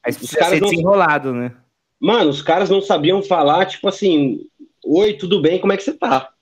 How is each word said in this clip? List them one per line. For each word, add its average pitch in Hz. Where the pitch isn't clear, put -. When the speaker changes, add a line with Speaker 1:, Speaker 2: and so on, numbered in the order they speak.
Speaker 1:
mas 120
Speaker 2:
Os -
Speaker 1:
precisa 156
Speaker 2:
caras 170
Speaker 1:
ser 156
Speaker 2:
não 202
Speaker 1:
desenrolado, 165
né? 120
Speaker 2:
Mano, 196
os 143
caras 180
não 196
sabiam 185
falar, 170
tipo -
assim, 156
"Oi, 202
tudo 185
bem? 170
Como 196
é 196
que -
você 294
tá?" -